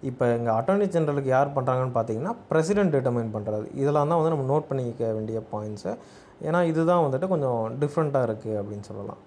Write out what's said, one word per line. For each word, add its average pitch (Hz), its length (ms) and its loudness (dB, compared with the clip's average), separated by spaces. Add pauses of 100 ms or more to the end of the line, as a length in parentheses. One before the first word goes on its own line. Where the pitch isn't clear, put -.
இப்ப 123 320 0
இங்க 117 180 0
attorney 190 360 2
ஜெனரலுக்கு 147 360 0
யார் 135 280 2
பண்றாங்கன்னு 127 420 0
பார்த்தீங்கன்னா, 117 400 -2 (160)
president 170 440 2
determine 120 400 0
பண்றது. 107 420 -4
இதெல்லாம் 147 320 2
தான் 165 140 2
வந்து 160 140 2
நம்ம 139 200 0
note 147 120 0
பண்ணிக்க 120 440 -2
வேண்டிய 110 280 -4 (120)
points. 107 440 -8 (460)
ஏன்னா 160 200 2
இதுதான் 165 420 4
வந்துட்டு 139 240 0
கொஞ்சம் 123 520 0
டிஃப்ரெண்ட்டாக 143 420 2
இருக்கு 110 400 -2
அப்படின்னு 104 200 -8
சொல்லலாம். 101 340 -10 (100)